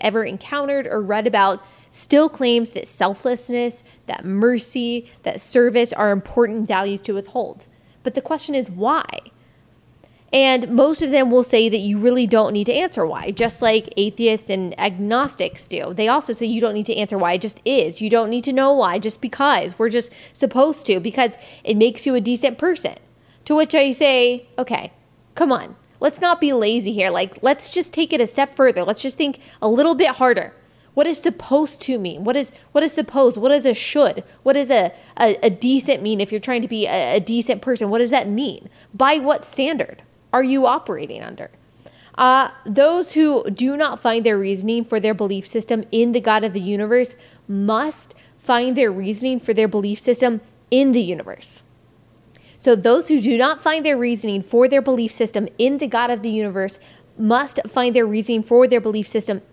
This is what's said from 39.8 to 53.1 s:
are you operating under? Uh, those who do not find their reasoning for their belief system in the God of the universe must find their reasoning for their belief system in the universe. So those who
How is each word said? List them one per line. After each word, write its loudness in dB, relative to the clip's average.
are 2
you 2
operating -2
under? -16
Uh, 4
those 2
who 2
do -2
not -2
find 0
their 2
reasoning -2
for -2
their 0
belief -4
system -4
in 2
the 0
God 2
of -4
the -4
universe 0
must -2
find 0
their 2
reasoning -4
for -2
their 2
belief -2
system 0
in 4
the 4
universe. -8
So 4
those 2
who 4